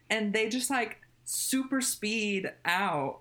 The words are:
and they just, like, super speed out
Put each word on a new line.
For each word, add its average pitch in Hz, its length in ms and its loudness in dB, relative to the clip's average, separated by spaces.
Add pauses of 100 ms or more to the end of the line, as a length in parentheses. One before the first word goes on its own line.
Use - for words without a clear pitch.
(100)
and 214 240 0
they 220 160 2
just, 247 180 0
like, 240 300 -2 (260)
super 262 560 0
speed 208 680 0 (140)
out 175 560 0